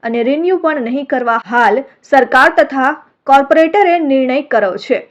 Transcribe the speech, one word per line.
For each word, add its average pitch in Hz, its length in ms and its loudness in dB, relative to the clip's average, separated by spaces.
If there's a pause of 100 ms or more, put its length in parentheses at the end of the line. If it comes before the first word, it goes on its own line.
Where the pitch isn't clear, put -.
અને 233 200 -4
રિન્યુ 330 360 0
પણ 311 240 -2
નહીં 262 240 -6
કરવા 240 400 -2
હાલ 233 340 0 (220)
સરકાર 269 540 2
તથા 269 340 0 (360)
કોર્પોરેટરે 320 720 2
નિર્ણય 269 440 0
કર્યો 208 340 -2
છે. 202 240 -4 (100)